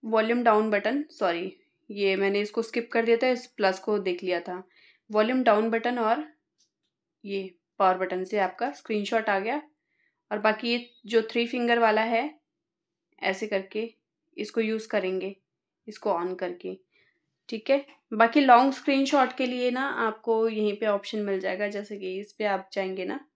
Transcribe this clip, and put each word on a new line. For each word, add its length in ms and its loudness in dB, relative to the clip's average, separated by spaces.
वॉल्यूम 400 2
डाउन 280 4
बटन, 400 0
सॉरी, 440 -2
ये 260 0
मैंने 260 0
इसको 200 -4
स्किप 300 -4
कर 140 0
दिया 120 4
था, 100 0
इस 200 -2
प्लस 320 0
को 200 -2
देख 240 -4
लिया 160 -2
था। 240 -10
वॉल्यूम 340 2
डाउन 260 4
बटन 300 -2
और 260 0
ये 180 -6
पावर 180 4
बटन 260 -4
से 160 -4
आपका 320 -2
स्क्रीनशॉट 580 -4
आ 100 2
गया। 220 -4
और 80 -4
बाकी 300 0
ये 200 -2
जो 160 2
थ्री 260 0
फिंगर 320 0
वाला 240 4
है, 360 -2
ऐसे 260 -4
करके 420 -4
इसको 240 -4
यूज़ 260 -2
करेंगे, 480 -2
इसको 220 -6
on 300 -2
करके, 380 -8
ठीक 200 -8
है। 160 2
बाकी 260 6
लॉन्ग 340 8
स्क्रीनशॉट 640 2
के 80 -2
लिए 260 -2
ना 160 -4
आपको 420 0
यहीं 280 0
पे 80 -4
ऑप्शन 340 -2
मिल 200 -2
जाएगा, 280 -4
जैसे 300 -10
कि 220 -8
इस 140 -14
पे 120 -6
आप 280 -2
जाएंगे 320 -4
ना 140 -6